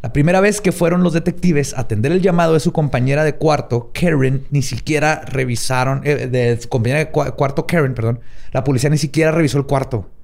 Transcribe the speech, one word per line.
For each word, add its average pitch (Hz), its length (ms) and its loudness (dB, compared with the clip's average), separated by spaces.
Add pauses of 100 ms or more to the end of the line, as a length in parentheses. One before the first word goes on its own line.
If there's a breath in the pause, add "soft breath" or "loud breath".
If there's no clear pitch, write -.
La 117 100 -8
primera 170 260 4
vez 208 220 2
que 175 100 2
fueron 175 300 0
los 175 120 2
detectives 165 600 0
a 127 60 -6
atender 113 320 0
el 185 100 2
llamado 170 320 4
de 156 60 4
su 170 120 0
compañera 139 520 0
de 151 140 0
cuarto, 147 540 0
Karen, 135 600 0
ni 143 100 2
siquiera 151 640 -2
revisaron, 127 800 -2
eh, 139 240 0
de 120 340 0
su - 80 -10
compañera 123 300 0
de 156 120 -2
cua-, 139 220 -2
cuarto, 139 320 -2
Karen, 143 300 0
perdón, 117 240 -2 (320 soft breath)
la 131 120 -2
policía 139 280 2
ni 151 80 2
siquiera 156 320 0
revisó 156 260 2
el 135 80 0
cuarto. 127 420 -2 (160)